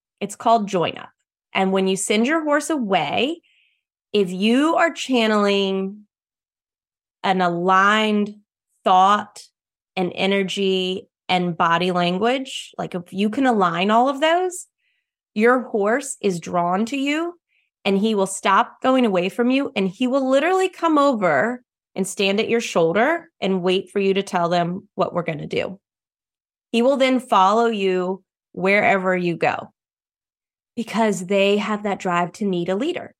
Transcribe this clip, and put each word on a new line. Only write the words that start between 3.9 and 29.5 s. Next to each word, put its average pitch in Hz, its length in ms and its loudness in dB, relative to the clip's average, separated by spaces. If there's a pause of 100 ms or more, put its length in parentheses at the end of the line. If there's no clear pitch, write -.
if 196 180 2
you 233 440 2
are 339 180 2
channeling 202 1120 0 (1160)
an 185 180 2
aligned 202 960 2 (500)
thought 202 580 4 (540)
and 180 180 -2
energy 190 920 -2 (200)
and 180 300 0
body 175 340 0
language, 196 880 -2
like, 175 180 -10
if 175 160 -10
you 202 180 -2
can 269 160 -2
align 196 460 0
all 240 160 4
of 277 140 -2
those, 349 460 0 (680)
your 240 340 2
horse 226 540 -2
is 180 180 -2
drawn 180 460 -2
to 277 120 -6
you 311 420 -4 (460)
and 196 120 2
he 220 180 0
will 190 120 2
stop 214 540 0
going 262 240 2
away 190 240 0
from 240 220 0
you. 269 240 0
And 196 120 0
he 247 200 -4
will 262 200 0
literally 359 420 2
come 320 280 0
over 226 680 2 (320)
and 190 120 -4
stand 202 320 -2
at - 100 -2
your 233 120 0
shoulder 220 680 0 (100)
and 190 220 -2
wait 185 300 -2
for 202 80 -4
you 196 140 2
to 196 100 -2
tell 175 260 -2
them 175 460 -2
what - 180 -2
we're 175 100 -4
gonna 156 240 -8
do. - 320 -6 (920)
He 233 100 2
will 262 160 2
then 262 220 2
follow 220 480 2
you 190 560 -2 (280)
wherever 190 640 2
you 175 220 -2
go - 340 -4 (1040)